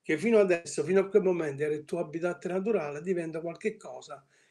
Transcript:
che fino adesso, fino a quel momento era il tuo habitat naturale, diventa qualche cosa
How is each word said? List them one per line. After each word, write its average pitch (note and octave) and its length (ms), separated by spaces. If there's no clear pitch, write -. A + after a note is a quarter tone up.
che D#3+ 160
fino A3 220
adesso, F3 440
fino F#3 180
a F#3+ 80
quel G3 140
momento E3 400
era D3+ 120
il D3+ 100
tuo F3 140
habitat E3+ 480
naturale, F3 560
diventa E3 400
qualche F3 340
cosa C3 480